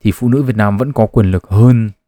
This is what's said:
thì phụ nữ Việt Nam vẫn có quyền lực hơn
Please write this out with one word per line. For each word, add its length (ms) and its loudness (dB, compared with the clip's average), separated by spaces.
thì 80 -2
phụ 180 -4
nữ 140 0
Việt 120 -4
Nam 220 -2
vẫn 160 -6
có 120 0
quyền 260 0
lực 180 -4
hơn 400 2